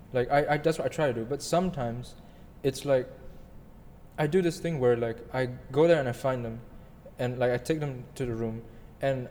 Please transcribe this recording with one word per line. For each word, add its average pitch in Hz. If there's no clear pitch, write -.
Like, 127
I, 143
I, -
that's 160
what -
I -
try 156
to 127
do, 113
but -
sometimes 135
it's 135
like, 131
I 156
do 180
this 165
thing 165
where, 123
like, 117
I 131
go 151
there 165
and 131
I 120
find 127
them, 113
and, 123
like, 123
I 123
take 156
them 131
to 131
the 117
room, 113
and 131